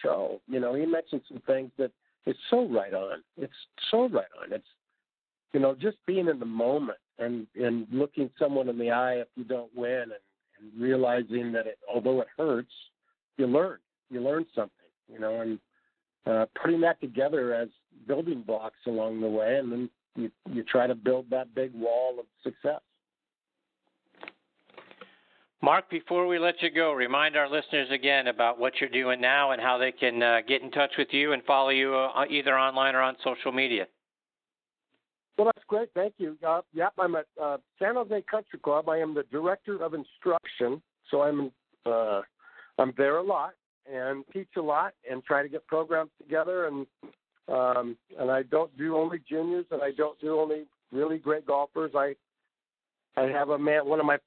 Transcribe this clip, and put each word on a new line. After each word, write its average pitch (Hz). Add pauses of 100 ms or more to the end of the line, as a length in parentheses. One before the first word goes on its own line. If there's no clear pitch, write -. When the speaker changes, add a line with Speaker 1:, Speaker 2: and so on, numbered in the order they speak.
Speaker 1:
show. 156
You 247
know, 123
he 160
mentioned 160
some 131
things 131
that 131 (320)
it's - (120)
so 240
right 104
on. 95 (140)
It's - (360)
so 240
right 120 (160)
on. 85
It's, - (840)
you 143
know, 135
just 196
being 185
in 147
the 117
moment 117 (200)
and, 117
and 117
looking 139 (100)
someone 139
in 120
the 117
eye 127
if 117
you 127
don't 117
win, 123
and, 113 (460)
and 107
realizing 123
that 113
it, 107 (100)
although 120
it -
hurts, 131 (640)
you 135
learn. 147 (320)
You 123
learn 147
something, 107 (400)
you 113
know, 110
and, 113 (680)
uh, 110 (140)
putting 165
that 165
together 131
as 117 (400)
building 143
blocks 110
along 113
the 110
way, 107
and 135
then 120 (260)
you, 113 (220)
you 120
try 123
to 123
build 127
that 127
big 131
wall 120
of 117 (160)
success. 143 (2750)
Speaker 2:
Mark, 170
before 175
we 175
let 170
you 170
go, 156
remind 143
our 147
listeners 143
again 135
about 117
what 127
you're 135
doing 127
now 135
and 123
how 127
they 127
can, 120
uh, 117
get 131
in 131
touch 139
with 143
you 147
and 127
follow 135
you, 135
uh, 131
either 135
online 131
or 131
on 131
social 131
media. 123 (1500)
Speaker 1:
Well, 208
that's -
great. 220
Thank 202
you. 156 (100)
Uh, 165 (100)
yep, 170
I'm 175
at, 151 (140)
uh, 147 (200)
San 208
Jose 214
Country -
Club. 156
I 160
am 156
the 143
director 180
of 165
instruction, 151 (280)
so 143
I'm, 143 (340)
uh, 110 (560)
I'm 131
there 139
a 170
lot 185 (360)
and 135
teach 190
a 180
lot 156 (160)
and 127
try 143
to 143
get 147
programs 160 (100)
together. 165
And, 139 (600)
um, 123 (220)
and 131
I 131
don't 147
do 156
only 165
juniors, 170
and 143
I 143
don't 151
do 156
only 156 (240)
really 156
great 156
golfers. 143
I, 139 (1000)
I 135
have 143
a 147
man, 147
one 156
of 151
my 147